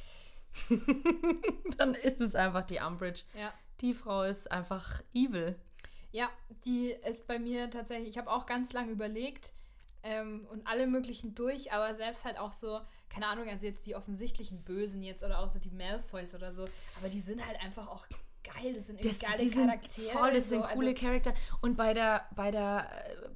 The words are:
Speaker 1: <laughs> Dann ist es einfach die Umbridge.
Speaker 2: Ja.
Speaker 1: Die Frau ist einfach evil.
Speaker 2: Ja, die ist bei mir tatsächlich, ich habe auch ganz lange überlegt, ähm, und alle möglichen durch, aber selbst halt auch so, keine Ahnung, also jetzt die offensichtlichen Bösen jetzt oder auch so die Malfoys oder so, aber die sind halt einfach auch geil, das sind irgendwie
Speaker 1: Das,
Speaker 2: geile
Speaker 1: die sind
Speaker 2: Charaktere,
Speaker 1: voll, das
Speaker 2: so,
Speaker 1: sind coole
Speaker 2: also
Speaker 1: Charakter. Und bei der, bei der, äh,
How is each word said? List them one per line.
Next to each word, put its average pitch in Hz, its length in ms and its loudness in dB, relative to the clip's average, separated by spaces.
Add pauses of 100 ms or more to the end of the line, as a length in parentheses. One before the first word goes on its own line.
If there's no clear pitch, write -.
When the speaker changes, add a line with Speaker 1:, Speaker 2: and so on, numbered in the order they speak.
(680)
Speaker 1:
<laughs> 339 1080 2
Dann 269 160 6
ist 262 260 2
es 220 140 2
einfach 185 320 2
die 175 140 -2
Umbridge. 175 420 -4 (120)
Speaker 2:
Ja. 208 180 -8 (280)
Speaker 1:
Die 247 140 2
Frau 196 300 0
ist 202 280 -2
einfach 180 500 -4 (120)
evil. 180 440 2 (540)
Speaker 2:
Ja, 240 160 0 (380)
die 247 240 2
ist 233 360 -6
bei 233 120 -2
mir 240 320 -2
tatsächlich, 233 400 -6
ich 214 80 -8
habe 247 120 -4
auch 247 140 0
ganz 247 300 -2
lange 233 180 -2
überlegt, 220 600 -4 (540)
ähm, 214 440 -4
und 214 160 -10
alle 240 200 2
möglichen 240 480 0
durch, 262 380 -2
aber 214 240 2
selbst 226 280 -6
halt 226 140 -6
auch 208 140 -4
so, 214 280 -6 (280)
keine 208 180 -2
Ahnung, 220 220 0
also 202 180 -4
jetzt 202 200 -6
die 208 100 -6
offensichtlichen 202 680 0
Bösen 196 400 -4
jetzt 190 220 -6
oder 160 160 6
auch 196 80 6
so 190 100 4
die 185 120 0
Malfoys 185 640 -4
oder 185 180 -6
so, 185 140 -6 (320)
aber 190 100 -4
die 202 120 -4
sind 214 260 -6
halt 214 140 -6
einfach 196 280 -8
auch - 180 -12 (380)
geil, 254 300 -6
das 208 120 -8
sind 208 140 -10
irgendwie 214 180 2
Speaker 1:
Das, 208 120 0
Speaker 2:
geile 220 120 4
Speaker 1:
die 247 60 8
sind 247 180 8
Speaker 2:
Charaktere, 220 440 0
Speaker 1:
voll, 247 220 6
das 247 120 8
Speaker 2:
so, 214 60 2
Speaker 1:
sind 226 180 4
coole 254 220 4
Speaker 2:
also 254 140 0
Speaker 1:
Charakter. 247 300 6 (260)
Und 240 160 4
bei 220 180 6
der, 220 300 4 (120)
bei 202 160 2
der, 202 360 2 (360)
äh, - 120 -10